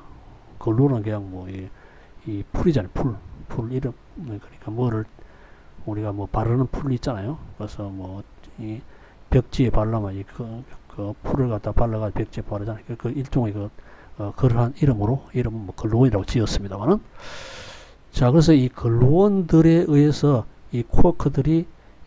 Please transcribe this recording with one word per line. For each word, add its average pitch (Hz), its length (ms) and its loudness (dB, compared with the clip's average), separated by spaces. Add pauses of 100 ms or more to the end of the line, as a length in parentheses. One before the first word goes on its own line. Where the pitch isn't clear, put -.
(600)
글루온은 117 420 2
그냥 101 260 -6
뭐 92 200 -14
이, 95 200 -12 (560)
이 101 280 -8
풀이잖아요. 123 420 0
풀, 123 220 -2 (320)
풀 120 240 -8
이름. 127 200 -6 (240)
그러니까 117 540 -14
뭐를 110 340 -4 (840)
우리가 107 260 -6
뭐 101 140 -8
바르는 117 420 0
풀 143 240 -4
있잖아요. 120 460 -6 (200)
그래서 104 300 -10
뭐 95 340 -12 (360)
이 110 220 -10 (500)
벽지에 127 400 2
바르려면 107 460 0
이 98 80 -10
그, 117 380 -12 (260)
그 104 340 -8
풀을 127 260 -2
갖다 107 240 -4
발라가지고 110 460 0
벽지에 110 260 -6
바르잖아요. 104 440 -8
그, 117 80 -8
그 120 140 -6
일종의 131 420 -2
그, 104 180 -8 (480)
어, 101 180 -8
그러한 120 440 2
이름으로, 127 420 2 (100)
이름은 113 340 -4
뭐 - 100 -14
글루온이라고 110 480 2
지었습니다만은. 104 720 -2 (1120)
자, 123 220 2
그래서 160 200 6
이 131 160 6
글루온들에 165 1160 4
의해서 143 580 4 (280)
이 120 100 -2
코어크들이 160 840 4 (400)